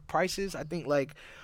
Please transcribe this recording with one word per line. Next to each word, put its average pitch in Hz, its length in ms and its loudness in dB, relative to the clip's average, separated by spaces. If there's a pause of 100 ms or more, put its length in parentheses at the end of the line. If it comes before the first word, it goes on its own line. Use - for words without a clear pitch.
prices? 180 480 2
I - 80 -6
think, 151 240 -6
like, 143 260 4 (300)